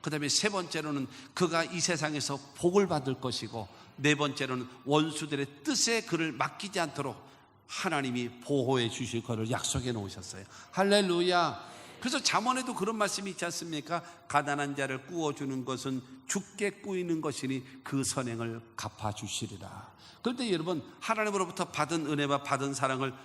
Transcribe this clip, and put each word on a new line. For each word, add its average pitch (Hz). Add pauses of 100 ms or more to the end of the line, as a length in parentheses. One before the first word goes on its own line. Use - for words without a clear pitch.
그 156
다음에 147
세 208
번째로는 156 (260)
그가 165
이 170
세상에서 151 (180)
복을 185
받을 135
것이고, 117 (300)
네 147
번째로는 131 (160)
원수들의 147 (180)
뜻에 226
그를 160
맡기지 139
않도록 143 (520)
하나님이 131 (140)
보호해 131
주실 -
것을 110
약속해 120
놓으셨어요. 98 (280)
할렐루야. 180 (220)
그래서 262
잠언에도 247
그런 202
말씀이 196
있지 180
않습니까? 165 (260)
"가난한 143
자를 135
꾸어주는 143
것은 131 (280)
죽게 202 (120)
꾸이는 175
것이니 135 (180)
그 135
선행을 117 (160)
갚아주시리라." - (320)
그런데 247
여러분, 160 (180)
하나님으로부터 202
받은 151
은혜와 143
받은 139
사랑을 131 (120)